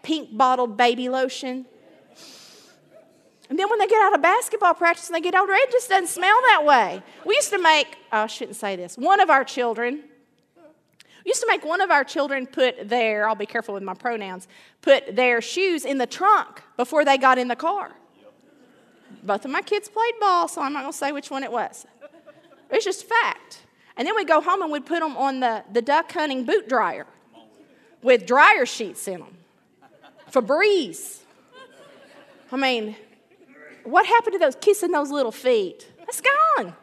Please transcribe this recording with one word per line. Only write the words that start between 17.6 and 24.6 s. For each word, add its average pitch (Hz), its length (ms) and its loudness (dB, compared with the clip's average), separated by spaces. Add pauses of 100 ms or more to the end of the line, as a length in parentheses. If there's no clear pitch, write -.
Both 277 220 -4
of 262 60 -10
my 320 100 -2
kids 415 300 -4
played 466 300 -2
ball, 349 280 2
so 320 140 -8
I'm 277 100 -6
not 285 100 -8
gonna 277 120 -10
say 285 180 -6
which 277 180 -10
one 269 140 -8
it 240 80 -10
was. - 340 -6 (840)
It's 427 140 0
just 381 200 -6
fact. - 580 -4 (340)
And 247 100 -4
then 415 100 -2
we'd 381 120 -2
go 311 120 6
home 359 220 -2